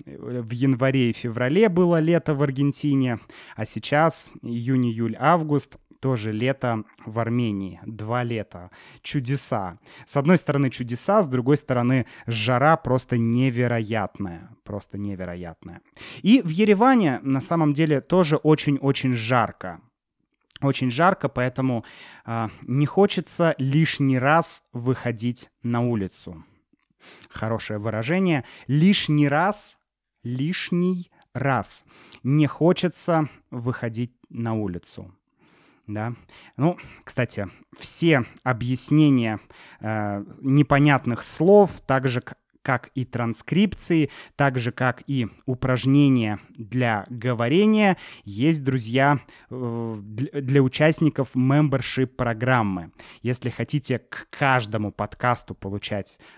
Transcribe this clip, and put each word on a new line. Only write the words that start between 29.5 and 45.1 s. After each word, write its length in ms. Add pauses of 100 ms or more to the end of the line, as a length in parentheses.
лишний 880 (200)
раз 520 (400)
не 240
хочется 800 (220)
выходить 640 (160)
на 260
улицу. 600 (720)
Да? 240 (440)
Ну, 200 (260)
кстати, 460 (280)
все 500 (180)
объяснения, 960 (400)
э, 420 (200)
непонятных 800
слов, 640
так 220
же, 120
к-, 160 (240)
как 340
и 120
транскрипции, 1040 (260)
так 220
же, 120
как 360
и 220 (180)